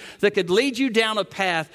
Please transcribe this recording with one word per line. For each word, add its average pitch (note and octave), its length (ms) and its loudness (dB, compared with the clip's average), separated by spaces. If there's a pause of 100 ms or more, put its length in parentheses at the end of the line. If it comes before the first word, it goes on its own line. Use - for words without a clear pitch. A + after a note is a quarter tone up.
(220)
that G3+ 100 4
could F#3 180 0
lead A#3 280 2
you C4 120 0
down A3 280 0
a G3 80 -2
path, F3 500 -2